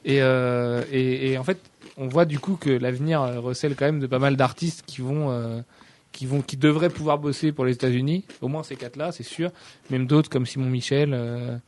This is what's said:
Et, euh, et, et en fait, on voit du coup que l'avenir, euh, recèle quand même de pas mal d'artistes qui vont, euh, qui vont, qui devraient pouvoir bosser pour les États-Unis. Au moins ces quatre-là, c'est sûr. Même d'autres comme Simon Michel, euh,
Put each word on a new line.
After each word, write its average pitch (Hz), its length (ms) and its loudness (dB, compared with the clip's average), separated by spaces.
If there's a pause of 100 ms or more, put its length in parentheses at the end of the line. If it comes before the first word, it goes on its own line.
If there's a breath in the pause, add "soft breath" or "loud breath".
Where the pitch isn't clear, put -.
Et, 139 180 4
euh, 123 720 2
et, 131 400 0
et 131 60 0
en 131 40 -6
fait, 180 160 -2 (380)
on 135 100 -8
voit 156 200 4
du 147 120 -2
coup 196 160 -2
que 151 160 -2
l'avenir, 131 520 0
euh, 123 180 -2
recèle 127 340 -2
quand 139 120 0
même 151 120 2
de 135 80 -2
pas 127 140 0
mal 139 160 4
d'artistes 139 500 0
qui - 140 -12
vont, 139 320 -2
euh, 117 300 -4 (500 soft breath)
qui 135 140 -10
vont, 139 140 0
qui - 160 -8
devraient 151 320 4
pouvoir 151 300 0
bosser 147 340 0
pour 139 120 -2
les 127 100 2
États-Unis. 131 500 0 (160)
Au 120 80 -4
moins 156 140 -4
ces 139 140 -12
quatre-là, 143 360 -8
c'est - 100 -14
sûr. 170 280 -4 (400 loud breath)
Même 131 160 0
d'autres 151 240 4
comme 127 160 0
Simon 131 220 -4
Michel, 139 440 0
euh, 120 440 -4 (120)